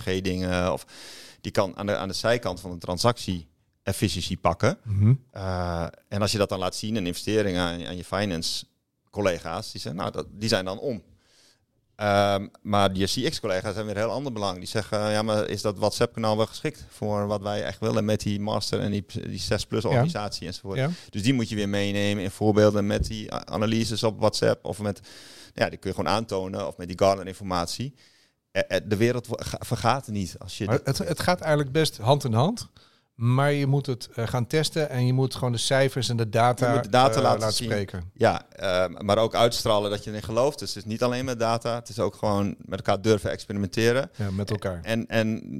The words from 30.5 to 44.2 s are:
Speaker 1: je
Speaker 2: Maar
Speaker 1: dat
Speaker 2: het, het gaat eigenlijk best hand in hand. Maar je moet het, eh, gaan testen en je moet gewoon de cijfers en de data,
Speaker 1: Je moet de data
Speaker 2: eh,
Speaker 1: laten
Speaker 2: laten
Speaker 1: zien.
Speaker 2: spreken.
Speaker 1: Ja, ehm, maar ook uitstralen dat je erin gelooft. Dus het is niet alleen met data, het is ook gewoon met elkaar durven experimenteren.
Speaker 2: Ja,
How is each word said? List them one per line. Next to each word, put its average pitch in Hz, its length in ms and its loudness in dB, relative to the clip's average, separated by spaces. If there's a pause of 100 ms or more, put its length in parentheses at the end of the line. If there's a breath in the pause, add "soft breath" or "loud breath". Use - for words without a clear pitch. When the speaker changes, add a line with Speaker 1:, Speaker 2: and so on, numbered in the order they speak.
Speaker 1:
je 107 80 -4
Speaker 2:
Maar 107 180 2
Speaker 1:
dat 135 140 -2
Speaker 2:
het, - 100 -4
het 175 120 -2
gaat 180 220 2
eigenlijk 147 300 2
best 156 260 0
hand 131 260 4
in 123 100 0
hand. 160 340 2 (520 soft breath)
Maar 131 340 4
je 143 140 2
moet 135 180 2
het, - 300 -6
eh, 113 120 -2
gaan 120 200 -2
testen 156 420 0
en 127 160 0
je 127 80 4
moet 131 220 2
gewoon 123 160 -2
de 117 60 -2
cijfers 135 520 2
en 120 80 0
de 113 120 0
data, 120 380 4
Speaker 1:
Je 120 60 4
moet 120 100 2
de 101 60 -8
data 123 280 6
Speaker 2:
eh, 123 40 4
Speaker 1:
laten 123 180 4
Speaker 2:
laten 107 160 0
Speaker 1:
zien. 123 140 -2
Speaker 2:
spreken. 98 440 -4
Speaker 1:
Ja, 101 380 2
ehm, 92 540 0
maar 104 120 4
ook 110 180 2
uitstralen 107 540 4
dat 104 140 -2
je 110 60 -10
erin 107 140 -8
gelooft. 123 360 0
Dus 98 140 -8
het - 40 -10
is 104 120 -10
niet 110 140 -2
alleen 123 220 0
met 123 140 -4
data, 117 360 0
het 120 140 -10
is 101 100 -8
ook 104 160 0
gewoon 101 420 0
met - 220 -8
elkaar 98 220 0
durven 104 300 2
experimenteren. 110 840 0
Speaker 2:
Ja, 101 160 -4